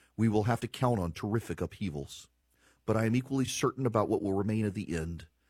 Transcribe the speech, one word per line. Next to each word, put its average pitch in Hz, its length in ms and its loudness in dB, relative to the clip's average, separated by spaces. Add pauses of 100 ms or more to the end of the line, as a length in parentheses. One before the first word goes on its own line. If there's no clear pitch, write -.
(180)
We 110 100 4
will 104 180 4
have - 160 2
to 117 60 -6
count 120 320 2
on 85 120 -2
terrific 104 500 -4
upheavals. 73 680 -6 (600)
But 110 100 2
I 113 80 2
am 113 100 2
equally 131 300 0
certain - 400 -2
about 110 240 2
what 104 140 2
will 98 100 0
remain 107 320 2
at 98 80 0
the 87 220 -4
end, 82 300 -4 (240)